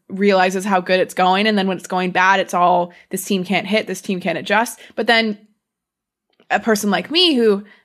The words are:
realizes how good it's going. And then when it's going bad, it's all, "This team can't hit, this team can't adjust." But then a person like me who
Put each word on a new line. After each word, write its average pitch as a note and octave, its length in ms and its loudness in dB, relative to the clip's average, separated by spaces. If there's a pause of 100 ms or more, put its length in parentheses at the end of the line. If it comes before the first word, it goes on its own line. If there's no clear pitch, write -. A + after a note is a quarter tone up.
realizes F#3+ 560 2
how G3+ 160 2
good F#3 200 0
it's - 140 -2
going. F#3 320 2
And G#3+ 120 2
then F#3+ 100 0
when F#3 80 -2
it's - 100 -14
going F#3 260 -4
bad, F#3+ 280 2
it's F#3 140 -4
all, F3+ 380 2 (180)
"This F#3+ 140 -8
team F#3 200 -2
can't F#3+ 220 -2
hit, G#3 200 -2
this F#3 140 -8
team F#3 200 -6
can't E3+ 180 -4
adjust." G#3+ 420 -2 (140)
But A3+ 120 -6
then A3+ 320 2 (1120)
a F3+ 100 0
person G#3 300 0
like F3 200 -4
me E4 240 2
who G#3 300 2 (200)